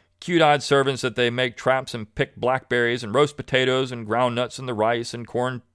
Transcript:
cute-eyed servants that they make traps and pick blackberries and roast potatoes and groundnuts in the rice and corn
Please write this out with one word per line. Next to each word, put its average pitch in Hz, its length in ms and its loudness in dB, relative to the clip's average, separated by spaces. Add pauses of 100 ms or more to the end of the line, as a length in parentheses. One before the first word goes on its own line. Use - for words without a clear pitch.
(200)
cute-eyed 156 420 4
servants 139 400 2
that 123 140 -4
they 123 160 2
make 123 240 -4
traps 131 400 -2
and 107 180 -12
pick - 220 -4
blackberries 120 680 0
and 104 120 -6
roast 143 200 2
potatoes 131 560 0
and 117 140 -10
groundnuts 120 540 0
in 131 80 -10
the 123 80 -4
rice 117 400 0
and 120 100 -12
corn 123 380 -4 (120)